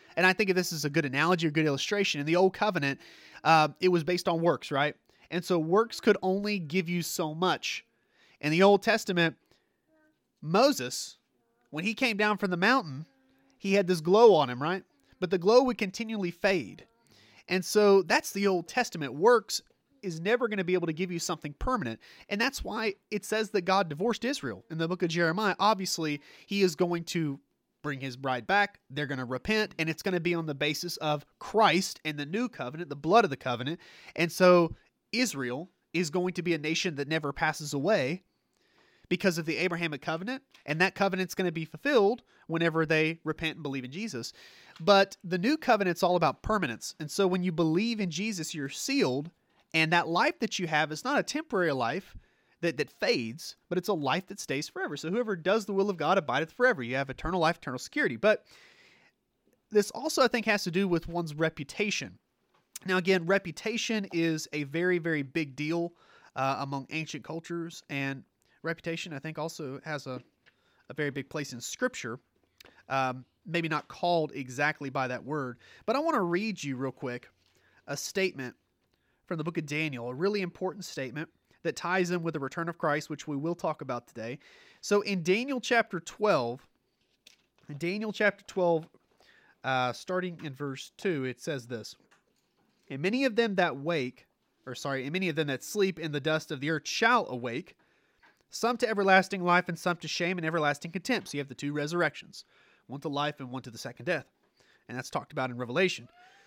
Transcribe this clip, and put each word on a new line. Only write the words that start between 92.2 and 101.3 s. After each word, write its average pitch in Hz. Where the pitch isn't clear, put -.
"And 139
many 233
of 247
them 226
that 175
wake," 139
or 127
sorry, 131
"and 143
many 185
of 151
them 156
that 135
sleep 190
in 156
the 147
dust 156
of 147
the 143
earth 156
shall 226
awake, 120
some 233
to 226
everlasting 196
life 175
and 170
some 175
to 165
shame 180
and 160
everlasting 156
contempt." 196
So -